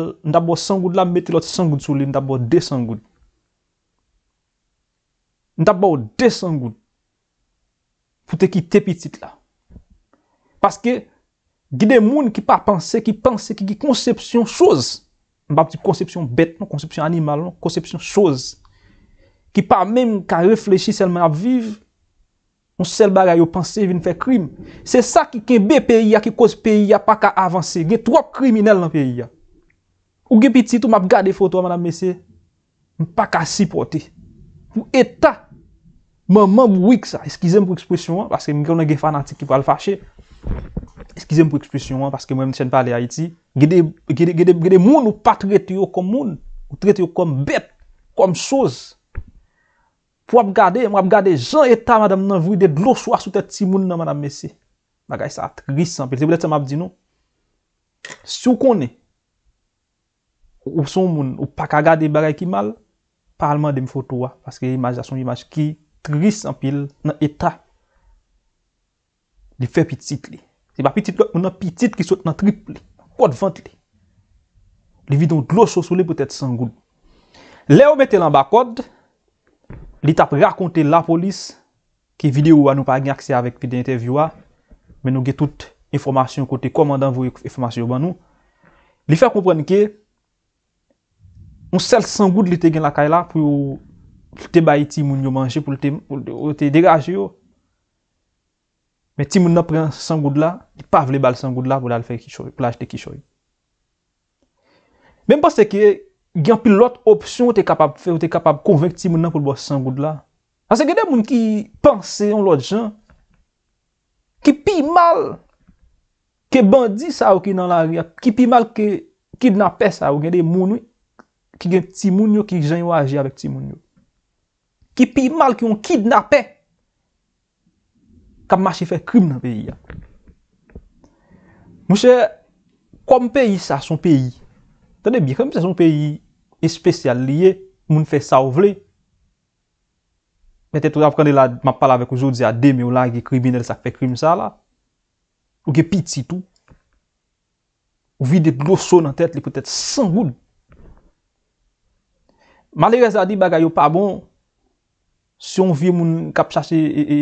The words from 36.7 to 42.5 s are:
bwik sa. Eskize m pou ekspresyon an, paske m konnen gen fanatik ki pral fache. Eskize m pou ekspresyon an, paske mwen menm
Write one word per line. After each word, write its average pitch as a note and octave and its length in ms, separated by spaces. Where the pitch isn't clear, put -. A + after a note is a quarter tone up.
bwik G#3+ 300
sa. - 200
Eskize F3+ 320
m F#3+ 60
pou F3+ 100
ekspresyon E3+ 460
an, - 80
paske - 220
m D3 120
konnen D#3+ 240
gen D3 120
fanatik D3 400
ki C#3+ 80
pral C3+ 160
fache. F#3+ 340
Eskize D#3 320
m D#3 60
pou C#3+ 100
ekspresyon C3+ 400
an, C#3 120
paske C3+ 200
mwen C3 160
menm B2+ 80